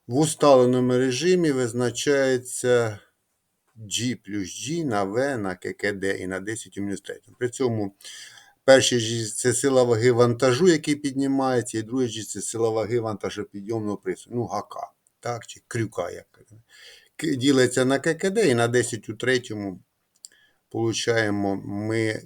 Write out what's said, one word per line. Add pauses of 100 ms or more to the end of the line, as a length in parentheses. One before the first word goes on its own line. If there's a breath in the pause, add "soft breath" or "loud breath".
В
усталеному
режимі
визначається (760 soft breath)
G
плюс
G
на
V,
на
К
К
Д
і
на
десять
у
мінус
третьому.
При
цьому (720 loud breath)
перший
G —
це
сила
ваги
вантажу,
який
піднімається,
і
другий
G —
це
сила
ваги
вантажопідйомного
пристрою,
ну,
гака, (280)
так,
чи
крюка,
як (920 loud breath)
к-,
ділиться
на
К
К
Д,
і
на
десять
у
третьому (920 loud breath)
получаємо
ми